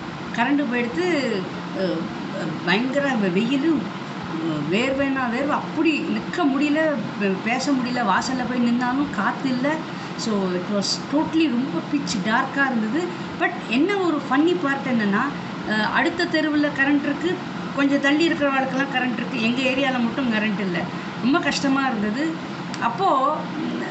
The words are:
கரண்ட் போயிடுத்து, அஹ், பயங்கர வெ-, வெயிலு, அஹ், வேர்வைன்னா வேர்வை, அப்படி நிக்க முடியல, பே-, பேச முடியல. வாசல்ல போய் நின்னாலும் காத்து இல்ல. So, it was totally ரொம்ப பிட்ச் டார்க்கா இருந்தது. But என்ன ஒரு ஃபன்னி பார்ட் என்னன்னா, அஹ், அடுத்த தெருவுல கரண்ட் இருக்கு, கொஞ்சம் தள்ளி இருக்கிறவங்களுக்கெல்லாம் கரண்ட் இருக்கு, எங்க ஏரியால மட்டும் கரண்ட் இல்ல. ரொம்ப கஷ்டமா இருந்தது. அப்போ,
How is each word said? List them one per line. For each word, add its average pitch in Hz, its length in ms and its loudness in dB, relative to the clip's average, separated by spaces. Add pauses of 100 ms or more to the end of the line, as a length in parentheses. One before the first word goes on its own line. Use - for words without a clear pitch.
(360)
கரண்ட் 285 360 2
போயிடுத்து, 240 340 0 (720)
அஹ், 170 220 0 (680)
பயங்கர 254 420 2
வெ-, 214 260 0
வெயிலு, 269 380 2
அஹ், 160 1000 -4
வேர்வைன்னா 269 560 0
வேர்வை, 277 200 -2
அப்படி 294 500 0
நிக்க 208 380 -4
முடியல, 294 400 2 (420)
பே-, 196 140 2 (100)
பேச 254 280 0
முடியல. 247 240 0
வாசல்ல 247 520 0
போய் 247 100 -2
நின்னாலும் 247 480 2 (100)
காத்து 240 320 0
இல்ல. 262 260 2 (440)
So, 220 160 -2
it 180 400 0
was - 420 -2
totally 320 320 4
ரொம்ப 269 320 0 (100)
பிட்ச் - 260 -2 (100)
டார்க்கா 262 380 2
இருந்தது. 247 400 0 (360)
But 359 100 2 (180)
என்ன 311 280 2
ஒரு 330 240 0 (100)
ஃபன்னி 311 320 4
பார்ட் 269 260 -2
என்னன்னா, 220 340 2 (480)
அஹ், 214 220 0
அடுத்த 311 320 2
தெருவுல 302 540 2
கரண்ட் 277 260 4
இருக்கு, 311 300 0 (420)
கொஞ்சம் 277 240 4
தள்ளி 302 280 4
இருக்கிறவங்களுக்கெல்லாம் 269 680 0
கரண்ட் 247 220 0
இருக்கு, 226 260 -4
எங்க 240 200 2
ஏரியால 262 300 2
மட்டும் 240 400 0
கரண்ட் 214 280 0
இல்ல. 185 180 0 (440)
ரொம்ப 269 160 4
கஷ்டமா 277 480 2
இருந்தது. 233 440 0 (520)
அப்போ, 302 540 2 (540)